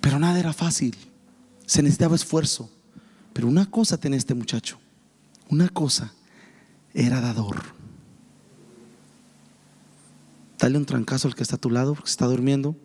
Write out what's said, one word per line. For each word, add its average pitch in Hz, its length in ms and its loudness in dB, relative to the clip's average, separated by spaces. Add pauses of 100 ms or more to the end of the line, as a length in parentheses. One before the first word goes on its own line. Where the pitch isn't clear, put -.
Pero 143 180 2
nada 175 200 2
era 170 140 0
fácil, 151 440 -2 (680)
se - 160 2
necesitaba 160 340 4
esfuerzo. - 540 -2 (640)
Pero 117 160 0
una 180 220 4
cosa 220 260 2
tenía 139 220 -2
este 123 160 -2
muchacho, 117 440 -6 (720)
una 160 200 4
cosa, 139 440 -2 (800)
era 123 280 2
dador. 113 360 -2 (3000)
Dale 131 180 2
un 147 80 0
trancazo 131 440 -2
al 120 60 -4
que - 80 -6
está 120 140 -6
a - 40 -8
tu 123 100 -2
lado, 131 240 0
porque - 160 -10
está - 160 0
durmiendo 135 580 0